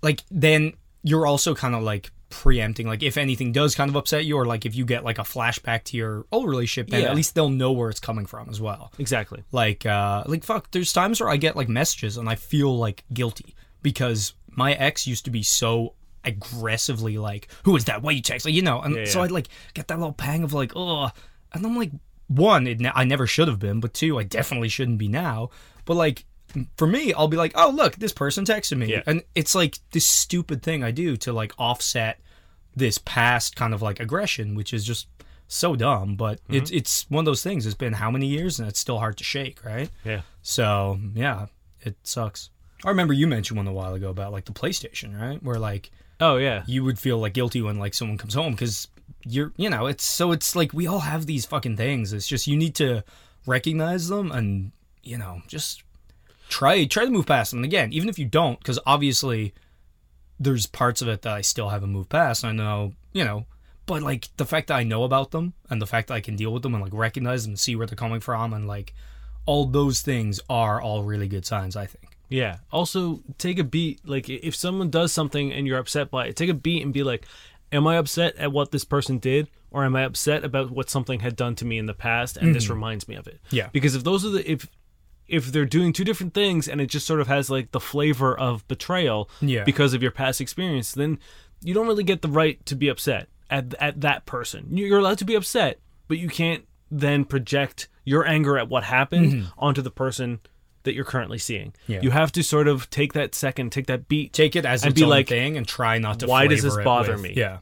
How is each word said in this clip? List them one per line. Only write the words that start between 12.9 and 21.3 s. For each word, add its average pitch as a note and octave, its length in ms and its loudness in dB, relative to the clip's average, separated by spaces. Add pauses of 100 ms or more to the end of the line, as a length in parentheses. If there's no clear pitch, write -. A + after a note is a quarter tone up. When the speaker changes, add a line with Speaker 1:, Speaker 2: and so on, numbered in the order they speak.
Speaker 1:
guilty A#2 420 -6 (280)
because A#2+ 500 0 (180)
my C3+ 220 2
ex C3+ 340 0
used B2 200 -4
to C3 40 -6
be A2+ 140 -2
so A#2 500 2 (300)
aggressively A2+ 960 -2
like, G#2 300 -6 (160)
"Who F#3+ 120 8
is A#2+ 100 4
that? A2+ 160 -2
Why D3 100 -2
you C3+ 100 0
text?" - 220 -2
Like, D#3 100 0
you F3+ 80 4
know, C3 180 2
and C#3+ 160 -2
Speaker 2:
Yeah, A2 80 -4
Speaker 1:
so G#2 160 2
Speaker 2:
yeah. F3+ 60 4
Speaker 1:
I'd, F3 40 0
like, F3 180 -2 (260)
get - 140 -12
that E3 100 -4
little E3 140 -4
pang D3 300 -2
of, D3 100 -2
like, C#3 220 -2
"Ugh." D#3+ 380 -2 (400)